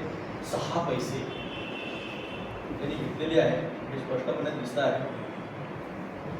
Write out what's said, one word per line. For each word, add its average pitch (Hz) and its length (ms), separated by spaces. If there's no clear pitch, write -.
सहा - 280
पैसे - 300
त्यांनी - 160
घेतलेली 156 440
आहे, - 180
हे 135 80
स्पष्टपणे 131 500
दिसतं 131 320
आहे. 131 180